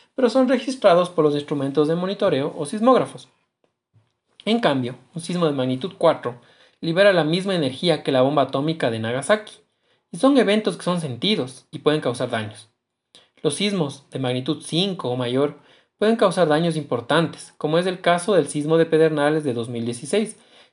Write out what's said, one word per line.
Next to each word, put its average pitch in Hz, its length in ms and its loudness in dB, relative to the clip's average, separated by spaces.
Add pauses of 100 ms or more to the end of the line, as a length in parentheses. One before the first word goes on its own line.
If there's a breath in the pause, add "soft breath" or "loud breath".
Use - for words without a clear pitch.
(140)
pero 247 160 2
son 254 180 2
registrados 202 640 2
por 156 140 0
los 147 100 2
instrumentos 143 540 -2
de 165 60 0
monitoreo 175 640 -2
o 156 100 -6
sismógrafos. 214 640 0 (1160)
En 226 140 2
cambio, 135 380 0 (180)
un 165 60 -10
sismo 175 260 -2
de 147 60 0
magnitud 127 460 -4
cuatro 143 420 0 (400 soft breath)
libera 185 320 4
la 170 100 4
misma 185 320 0
energía 151 480 0
que 151 80 -4
la 131 120 4
bomba 143 200 4
atómica 143 480 -2
de 113 80 -4
Nagasaki, 131 540 -2 (580)
y 185 60 -12
son 269 200 4
eventos 208 400 2
que - 60 -16
son 180 180 -2
sentidos 139 680 -4
y 151 80 -12
pueden 151 220 0
causar 131 300 -4
daños. 110 400 -6 (720 soft breath)
Los 151 120 -2
sismos 190 560 -4
de 131 100 -8
magnitud 131 440 -4
cinco 175 460 -4
o 123 60 -4
mayor 127 420 -2 (400 soft breath)
pueden 220 180 2
causar 180 320 2
daños 160 280 2
importantes, 143 840 -2
como 156 200 0
es 180 80 0
el 185 140 -4
caso 175 340 2
del 160 140 4
sismo 156 300 0
de 160 80 2
Pedernales 156 580 2
de 127 80 -2
dos 117 160 -6
mil 117 160 -6
dieciséis, 147 540 -4 (340 soft breath)